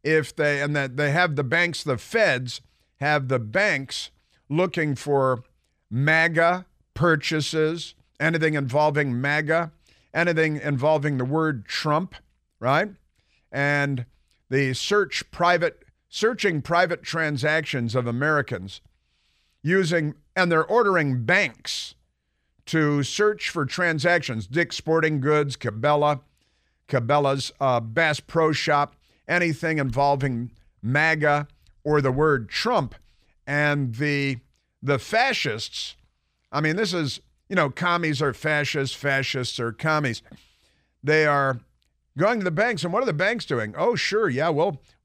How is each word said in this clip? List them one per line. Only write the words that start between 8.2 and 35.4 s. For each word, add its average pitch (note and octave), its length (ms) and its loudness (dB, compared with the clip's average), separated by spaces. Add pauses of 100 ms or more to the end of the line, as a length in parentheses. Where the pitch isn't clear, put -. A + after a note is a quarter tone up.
involving C#3+ 680 0
maga, D3+ 540 -2 (400)
anything D#3+ 420 2
involving C#3+ 600 0
the B2+ 80 -2
word D3 400 -2
Trump, D#3 500 -2 (460)
right? D3+ 300 0 (600)
And C#3+ 540 0 (440)
the C3 240 0
search - 580 -2
private, F3 520 0 (240)
searching G#3 540 0
private E3+ 420 0
transactions D3+ 920 -2
of B2 140 0
Americans A#2+ 720 -2 (840)
using, E3 540 0 (180)
and F#3 160 0
they're D#3+ 160 2
ordering E3+ 600 2
banks - 680 -2 (720)
to D3 380 0
search G#3 460 0
for D3+ 160 -2
transactions, D#3+ 840 0
Dick's E3 300 -2
Sporting D#3 420 0
Goods, C#3+ 380 0
Cabela, C#3+ 640 0 (680)
Cabela's, C#3 720 0
uh, B2+ 220 2
Bass C#3+ 400 0
Pro D#3+ 320 2
Shop, C#3+ 420 0 (320)
anything E3 520 0
involving C3+ 720 0 (320)
maga D3 680 2 (340)
or D3 160 2
the C3+ 140 2
word C#3 340 2
Trump. G3+ 480 -2 (500)
And C#3+ 500 0
the, C#3 420 0 (440)
the C#3 160 0
fascists, - 1000 -2 (560)